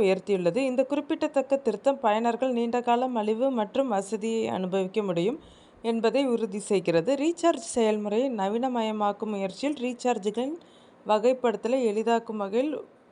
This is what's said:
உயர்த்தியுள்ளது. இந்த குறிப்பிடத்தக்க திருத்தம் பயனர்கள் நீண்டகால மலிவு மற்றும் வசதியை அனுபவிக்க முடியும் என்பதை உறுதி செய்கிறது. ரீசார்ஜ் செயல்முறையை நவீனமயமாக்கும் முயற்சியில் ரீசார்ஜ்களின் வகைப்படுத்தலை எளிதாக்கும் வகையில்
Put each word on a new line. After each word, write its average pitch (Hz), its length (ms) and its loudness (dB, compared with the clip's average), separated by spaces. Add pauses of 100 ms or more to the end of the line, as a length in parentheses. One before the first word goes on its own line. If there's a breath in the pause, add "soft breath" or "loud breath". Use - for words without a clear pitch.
உயர்த்தியுள்ளது. 185 580 2 (100)
இந்த 254 200 2
குறிப்பிடத்தக்க 294 760 0
திருத்தம் 269 380 0
பயனர்கள் 233 540 2
நீண்டகால 240 580 0
மலிவு 220 320 0 (120)
மற்றும் 240 360 0
வசதியை 220 480 -2 (140)
அனுபவிக்க 190 500 -2
முடியும் 185 320 0 (520 loud breath)
என்பதை 226 300 2 (120)
உறுதி 214 360 -2
செய்கிறது. 175 420 2 (100)
ரீசார்ஜ் 320 440 2 (100)
செயல்முறையை 214 520 2 (140)
நவீனமயமாக்கும் 214 920 -2
முயற்சியில் 196 500 -4
ரீசார்ஜ்களின் 240 720 -2 (560 loud breath)
வகைப்படுத்தலை 233 720 2 (100)
எளிதாக்கும் 220 540 0
வகையில் 240 260 0 (400)